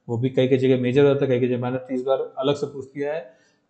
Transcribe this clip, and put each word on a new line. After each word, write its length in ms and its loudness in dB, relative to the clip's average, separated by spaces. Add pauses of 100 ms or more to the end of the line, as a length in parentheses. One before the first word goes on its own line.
वो 80 -2
भी 120 -2
कई 180 2
कई 100 2
जगह 240 2
major 240 4
होता 200 2
है, 60 0
कई 80 2
कई 80 2
जगह 140 -2
minor, 160 -4
तो 160 -10
इस 80 -4
बार 360 -2
अलग 180 0
से 100 -6
पूछ 320 -10
लिया 160 -6
है। 200 -10 (360)